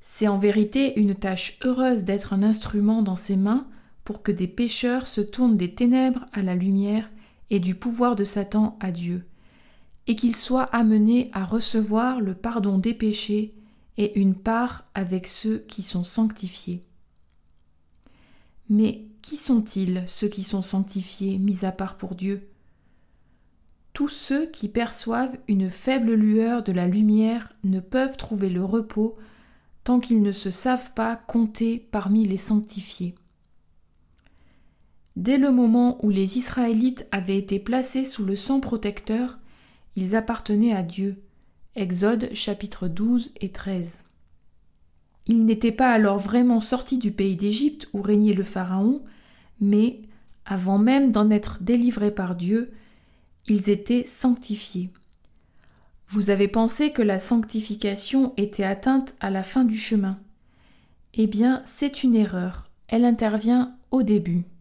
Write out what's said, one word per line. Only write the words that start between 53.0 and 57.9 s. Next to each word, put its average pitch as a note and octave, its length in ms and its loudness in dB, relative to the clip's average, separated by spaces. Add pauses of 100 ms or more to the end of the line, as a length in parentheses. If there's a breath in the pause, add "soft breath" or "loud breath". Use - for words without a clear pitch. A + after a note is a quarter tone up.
ils G#3 220 2
étaient A#3+ 340 0
sanctifiés. G#3 840 -4 (1160)
Vous G3+ 220 0
avez G3+ 180 4
pensé A3+ 420 2
que D4 100 -4
la G3+ 200 2
sanctification A3 1160 -2